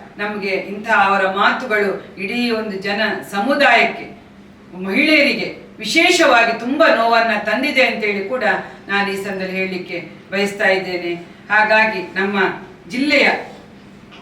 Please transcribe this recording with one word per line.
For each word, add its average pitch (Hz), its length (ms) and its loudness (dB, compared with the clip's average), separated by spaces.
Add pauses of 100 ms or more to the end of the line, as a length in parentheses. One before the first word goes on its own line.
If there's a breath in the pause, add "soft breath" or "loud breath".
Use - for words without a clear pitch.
(180)
ನಮ್ಗೆ 202 300 -6
ಇಂತಹ 202 600 0
ಅವರ 196 280 2
ಮಾತುಗಳು 208 800 0
ಇಡೀ 240 340 -2
ಒಂದು 220 260 -4
ಜನ 202 240 -2 (300)
ಸಮುದಾಯಕ್ಕೆ, 247 840 2 (600)
ಮಹಿಳೆಯರಿಗೆ 240 920 0 (100)
ವಿಶೇಷವಾಗಿ 247 840 4
ತುಂಬಾ 277 360 4
ನೋವನ್ನ 226 420 2
ತಂದಿದೆ 254 480 0
ಅಂತ 214 180 -2
ಹೇಳಿ 196 260 -2
ಕೂಡ 254 140 -2 (440 loud breath)
ನಾನು 196 240 -2
ಈ 196 40 -4
ಸಂದರ್ಭದಲ್ಲಿ 190 360 -6
ಹೇಳಲಿಕ್ಕೆ 185 520 -6 (280)
ಬಯಸ್ತಾ 202 360 0
ಇದ್ದೇನೆ. 180 460 0 (360)
ಹಾಗಾಗಿ 214 720 2
ನಮ್ಮ 202 200 0 (500)
ಜಿಲ್ಲೆಯ 269 400 2 (920)